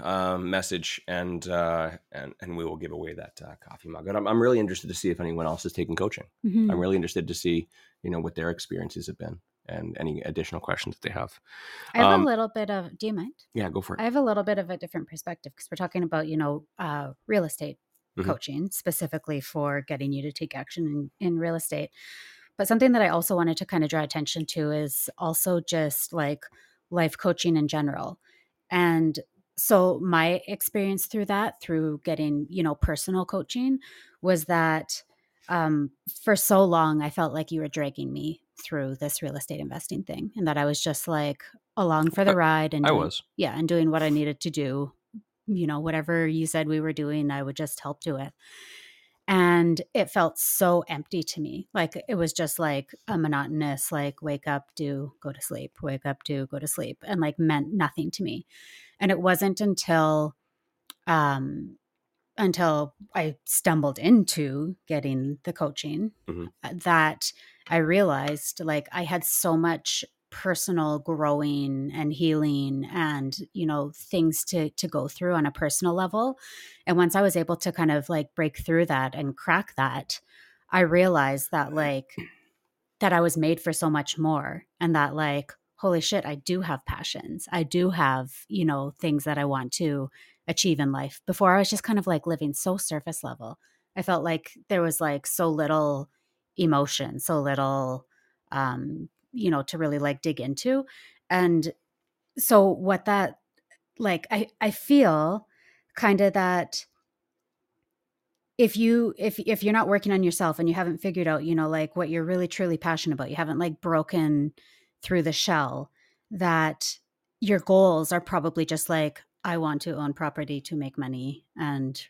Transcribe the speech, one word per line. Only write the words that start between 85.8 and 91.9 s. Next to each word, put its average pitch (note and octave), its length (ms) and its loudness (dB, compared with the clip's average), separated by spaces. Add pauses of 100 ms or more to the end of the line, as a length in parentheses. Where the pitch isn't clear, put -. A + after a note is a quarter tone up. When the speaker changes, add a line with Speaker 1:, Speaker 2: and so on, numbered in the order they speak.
Speaker 2:
shit, G3 240 -2
I D3 100 -6
do F3+ 240 -4
have E3 260 -4
passions. - 640 -8
I F3 140 0
do F3+ 280 2
have, C3+ 420 0 (160)
you F#3+ 160 0
know, C#3+ 340 0
things D3 240 0
that D3+ 140 -2
I C#3+ 80 0
want C3 280 -2
to C#3+ 380 -2 (340)
achieve D#3+ 360 0
in C#3 100 2
life." C#3 340 -6
Before, F#3 300 4
I G3 40 6
was G3 100 4
just G#3 140 -4
kind A3 140 2